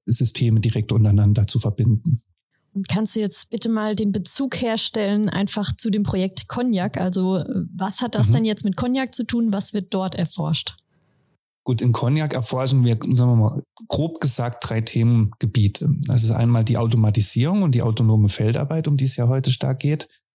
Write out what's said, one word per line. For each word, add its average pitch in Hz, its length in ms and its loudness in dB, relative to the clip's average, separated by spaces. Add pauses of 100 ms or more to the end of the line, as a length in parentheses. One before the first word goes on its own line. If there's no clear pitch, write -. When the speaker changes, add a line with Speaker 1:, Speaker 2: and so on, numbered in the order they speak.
Speaker 1:
Systeme 113 560 2
direkt 110 320 -2
untereinander 104 540 4
zu - 120 0
verbinden. 110 600 0 (540)
Speaker 2:
Und 196 140 -6
kannst 214 280 0
du 220 40 -2
jetzt - 300 -4
bitte - 180 -4
mal 214 280 0
den 202 160 0
Bezug 233 480 -4
herstellen 214 680 -2
einfach 202 480 -2
zu 226 140 -2
dem 202 140 0
Projekt 185 440 -2
Cognac? 220 480 -2
Also, 185 480 0 (300)
was 196 260 -4
hat 240 140 -4
das 104 140 2
Speaker 1:
Mhm. 107 40 4
Speaker 2:
denn 226 140 2
jetzt 214 180 -2
mit 190 120 -2
Cognac 254 380 -2
zu 240 100 -2
tun? 233 280 -2
Was 196 220 -4
wird 202 180 -6
dort 190 220 -2
erforscht? - 600 -4 (880)
Speaker 1:
Gut, 123 160 0
in 123 120 2
Cognac 147 400 0
erforschen 131 520 0
wir, 117 100 4
sagen 120 220 -2
wir 123 200 4
mal, 107 260 2 (260)
grob 170 320 -4
gesagt 123 480 -4
drei 113 120 -2
Themengebiete. 113 1120 2 (120)
Das 113 180 2
ist 113 80 2
einmal 117 320 2
die 110 140 0
Automatisierung 117 840 2
und 151 120 2
die 120 80 2
autonome 110 460 4
Feldarbeit, 143 600 -2
um 147 80 2
die 135 80 0
es 131 120 0
ja 123 120 0
heute 131 240 0
stark 131 280 -2
geht. 147 280 -2 (260)